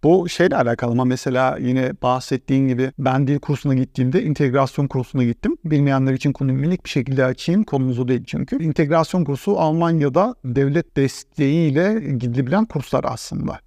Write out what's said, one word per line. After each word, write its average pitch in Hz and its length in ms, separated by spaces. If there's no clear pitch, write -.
Bu 175 240
şeyle - 280
alakalı 120 360
ama 123 120
mesela 127 560
yine 127 320
bahsettiğin 131 640
gibi 131 300
ben 135 280
dil 143 120
kursuna 139 360
gittiğimde 131 480
integrasyon 139 640
kursuna 131 380
gittim. 208 400
Bilmeyenler 139 480
için 135 200
konuyu 131 260
minik 170 260
bir - 60
şekilde 131 340
açayım. 170 400
Konumuz 131 340
o 123 100
değil 123 180
çünkü. 151 380
İntegrasyon 160 600
kursu 143 340
Almanya'da 165 760
devlet 139 520
desteğiyle 156 1040
gidilebilen 127 460
kurslar 135 440
aslında. - 580